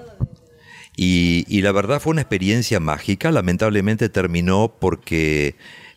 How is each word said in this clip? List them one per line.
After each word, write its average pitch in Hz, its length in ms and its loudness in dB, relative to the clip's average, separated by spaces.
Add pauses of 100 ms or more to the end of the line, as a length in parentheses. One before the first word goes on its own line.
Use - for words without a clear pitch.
(960)
Y, 87 500 2
y 101 140 0
la 98 100 2
verdad 101 300 0
fue 156 100 -2
una 160 100 0
experiencia 104 580 0
mágica. 80 520 -2
Lamentablemente 104 800 0
terminó 92 680 0
porque, 78 760 -2 (420)